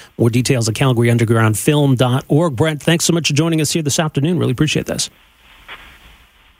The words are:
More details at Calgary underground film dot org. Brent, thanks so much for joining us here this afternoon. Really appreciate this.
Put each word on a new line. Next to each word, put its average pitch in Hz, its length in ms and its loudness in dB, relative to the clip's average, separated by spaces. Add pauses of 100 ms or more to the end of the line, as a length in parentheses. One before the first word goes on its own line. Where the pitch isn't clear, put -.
(180)
More 117 140 2
details 120 360 0
at 113 60 -2
Calgary 120 380 2
underground 113 480 2
film 147 360 2
dot 127 320 0
org. 143 280 0
Brent, 156 260 0
thanks 165 240 0
so 170 80 0
much 165 140 -2
for 156 80 0
joining 160 260 0
us 143 100 -2
here 165 120 -2
this 143 160 -2
afternoon. 156 400 -2
Really 123 140 0
appreciate - 340 -2
this. - 240 -6 (1500)